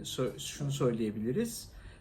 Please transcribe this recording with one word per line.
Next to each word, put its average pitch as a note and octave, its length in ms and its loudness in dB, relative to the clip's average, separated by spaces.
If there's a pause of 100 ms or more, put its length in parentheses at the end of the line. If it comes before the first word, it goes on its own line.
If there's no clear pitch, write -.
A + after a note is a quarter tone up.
sö-, - 360 -2
şunu - 320 -2
söyleyebiliriz. A#2 1000 2 (300)